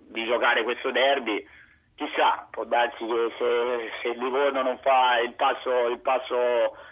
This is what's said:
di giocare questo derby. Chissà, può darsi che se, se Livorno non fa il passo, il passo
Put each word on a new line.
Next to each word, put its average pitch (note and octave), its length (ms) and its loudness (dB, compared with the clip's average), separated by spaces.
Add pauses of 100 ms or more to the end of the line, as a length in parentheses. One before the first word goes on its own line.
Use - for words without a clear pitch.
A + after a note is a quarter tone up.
di A2+ 160 -6
giocare A#2+ 380 2
questo A#2+ 280 -4
derby. B2 540 0 (500)
Chissà, - 540 0
può A2+ 140 -8
darsi A#2 420 -2
che A#2 320 -2
se, A#2+ 540 -2 (100)
se A#2+ 160 -4
Livorno C3 440 0
non B2+ 160 -2
fa B2+ 420 4
il A#2+ 140 -2
passo, B2+ 540 0
il A#2+ 120 -2
passo B2 760 0 (140)